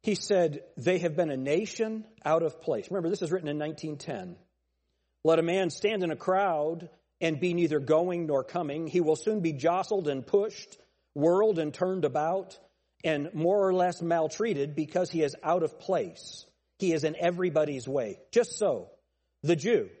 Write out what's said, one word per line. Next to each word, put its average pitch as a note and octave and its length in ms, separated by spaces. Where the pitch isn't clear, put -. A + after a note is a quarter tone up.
he G#3+ 120
said, E3+ 480
"They E3 220
have D#3+ 160
been D#3+ 160
a C3+ 60
nation G#3+ 680
out E3 200
of - 180
place." A#2 300
Remember, E3+ 180
this F3+ 120
is D#3 100
written F3 180
in D3 80
nineteen D3+ 400
ten. F#2+ 380
"Let D#3+ 160
a E3 40
man F3 260
stand G#3 340
in E3 80
a D3+ 60
crowd E3+ 720
and D#3+ 180
be F3 140
neither D#3+ 260
going E3 480
nor C#3 160
coming. D#3+ 420
He D#3+ 140
will D#3 160
soon G#3+ 240
be E3 140
jostled E3+ 560
and C3+ 180
pushed, - 500
whirled F3+ 420
and D3+ 160
turned F#3 300
about, D#3+ 560
and D3+ 280
more F#3+ 320
or F#3+ 80
less F3+ 280
maltreated E3 760
because D#3+ 340
he E3 140
is C#3 180
out E3+ 220
of - 160
place. - 680
He F#3 120
is D#3 140
in D#3 120
everybody's D#3 720
way." B2+ 320
Just A3+ 260
so, C#3 320
the D#3+ 140
Jew D3 340